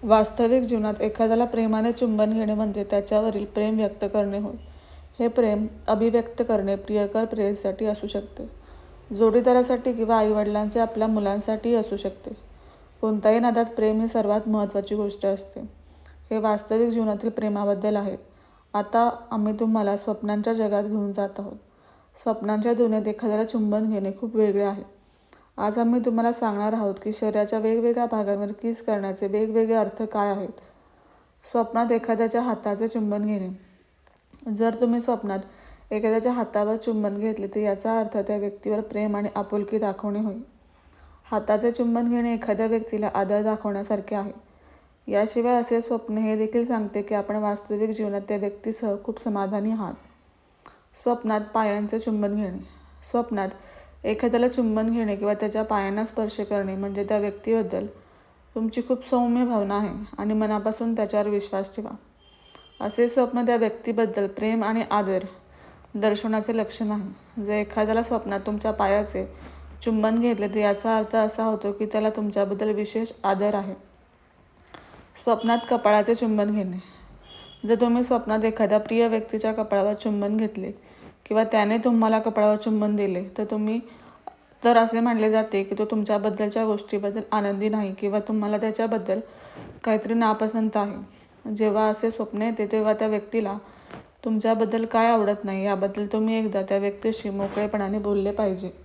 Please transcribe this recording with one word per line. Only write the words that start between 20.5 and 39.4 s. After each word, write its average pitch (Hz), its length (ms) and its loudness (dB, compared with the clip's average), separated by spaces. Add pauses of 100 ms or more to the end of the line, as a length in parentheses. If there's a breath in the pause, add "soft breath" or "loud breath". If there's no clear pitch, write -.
जगात 208 320 0
घेऊन 208 280 -2
जात 196 280 -4
आहोत. 202 160 -10 (600 soft breath)
स्वप्नांच्या 214 560 0
दुनियेत 214 360 2
एखाद्याला 214 360 0
चुंबन 220 460 0
घेणे 196 300 -2
खूप 226 160 -4
वेगळे 202 280 4
आहे. 202 180 -2 (760 soft breath)
आज 208 200 0
आम्ही 233 220 4
तुम्हाला 226 320 2
सांगणार 214 400 0
आहोत 208 300 0
की 214 100 -4
शरीराच्या 208 460 0
वेगवेगळ्या 233 480 2
भागांवर 202 460 -2
किस 226 300 -6
करण्याचे 196 440 -2
वेगवेगळे 220 480 2
अर्थ 208 280 0
काय 208 280 0
आहेत. 196 300 -6 (840 soft breath)
स्वप्नात 233 480 0
एखाद्याच्या 226 500 0
हाताचे 220 460 -2
चुंबन 208 380 0
घेणे. 202 220 -2 (1040 soft breath)
जर 226 280 2
तुम्ही 240 200 2
स्वप्नात 220 380 -2 (520 loud breath)
एखाद्याच्या 220 420 2
हातावर 214 440 0
चुंबन 214 420 -2
घेतले, 208 280 -2
तर 202 140 -2
याचा 214 380 0
अर्थ 220 180 -2
त्या 208 200 -2
व्यक्तीवर 208 440 -2
प्रेम 214 360 -2
आणि 208 200 -2
आपुलकी 208 420 -2